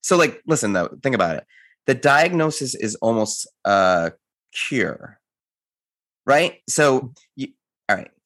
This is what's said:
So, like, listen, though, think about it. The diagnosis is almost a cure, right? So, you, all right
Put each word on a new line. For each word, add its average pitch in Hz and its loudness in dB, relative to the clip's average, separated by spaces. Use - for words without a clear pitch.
So, - 2
like, 165 2
listen, 143 0
though, 90 0
think 135 0
about 85 -4
it. - -10
The 135 2
diagnosis 151 0
is 107 -6
almost 110 -2
a 92 2
cure, - -6
right? 147 2
So, 131 2
you, 135 -10
all - 2
right - -14